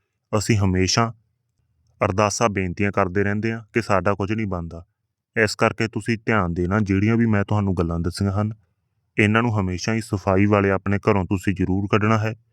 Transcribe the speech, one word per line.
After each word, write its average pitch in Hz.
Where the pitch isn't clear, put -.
ਅਸੀਂ 110
ਹਮੇਸ਼ਾ 98
ਅਰਦਾਸਾਂ, 104
ਬੇਨਤੀਆਂ 98
ਕਰਦੇ 98
ਰਹਿੰਦੇ 104
ਹਾਂ 113
ਕਿ 117
ਸਾਡਾ 101
ਕੁਝ 98
ਨਹੀਂ 110
ਬਣਦਾ। 85
ਇਸ 110
ਕਰਕੇ 113
ਤੁਸੀਂ 113
ਧਿਆਨ 98
ਦੇਣਾ, 90
ਜਿਹੜੀਆਂ 104
ਵੀ 117
ਮੈਂ 104
ਤੁਹਾਨੂੰ 101
ਗੱਲਾਂ 85
ਦੱਸੀਆਂ 90
ਹਨ, 107
ਇਹਨਾਂ 110
ਨੂੰ 107
ਹਮੇਸ਼ਾ 92
ਹੀ 113
ਸਫਾਈ 101
ਵਾਲੇ 101
ਆਪਣੇ 98
ਘਰੋਂ 101
ਤੁਸੀਂ 95
ਜ਼ਰੂਰ 95
ਕੱਢਣਾ 107
ਹੈ 110